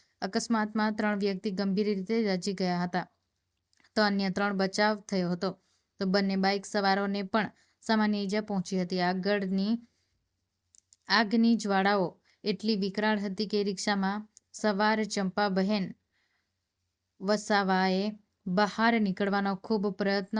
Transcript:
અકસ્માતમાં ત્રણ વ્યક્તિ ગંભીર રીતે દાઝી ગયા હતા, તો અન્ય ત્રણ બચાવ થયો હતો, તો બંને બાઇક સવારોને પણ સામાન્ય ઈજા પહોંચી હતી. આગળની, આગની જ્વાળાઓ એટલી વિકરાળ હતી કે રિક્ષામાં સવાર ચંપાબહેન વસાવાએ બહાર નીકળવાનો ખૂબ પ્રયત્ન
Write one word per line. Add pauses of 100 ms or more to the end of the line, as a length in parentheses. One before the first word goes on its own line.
(220)
અકસ્માતમાં
ત્રણ
વ્યક્તિ
ગંભીર
રીતે
દાઝી
ગયા
હતા, (920)
તો
અન્ય
ત્રણ
બચાવ
થયો
હતો, (500)
તો
બંને
બાઇક
સવારોને
પણ (340)
સામાન્ય
ઈજા
પહોંચી
હતી.
આગળની, (1400)
આગની
જ્વાળાઓ (360)
એટલી
વિકરાળ
હતી
કે
રિક્ષામાં (320)
સવાર
ચંપાબહેન (1300)
વસાવાએ (420)
બહાર
નીકળવાનો
ખૂબ
પ્રયત્ન